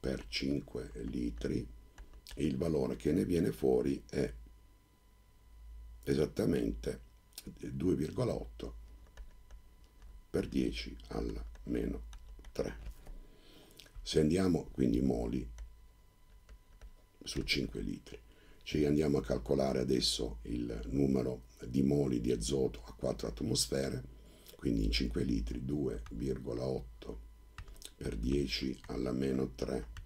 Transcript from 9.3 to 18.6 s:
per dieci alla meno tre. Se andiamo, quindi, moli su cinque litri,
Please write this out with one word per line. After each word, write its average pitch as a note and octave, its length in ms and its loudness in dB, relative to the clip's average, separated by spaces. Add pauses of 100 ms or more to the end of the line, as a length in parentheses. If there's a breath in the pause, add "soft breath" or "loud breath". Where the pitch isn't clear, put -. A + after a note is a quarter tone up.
per - 180 0
dieci B1 480 0 (140)
alla A1 340 -4 (200)
meno - 400 -2 (500)
tre. - 240 -2 (1200 loud breath)
Se - 200 4
andiamo, E2 500 4
quindi, B1 300 4
moli B1 440 2 (1800)
su - 220 -4
cinque A#1 380 0
litri, - 360 -6 (460 soft breath)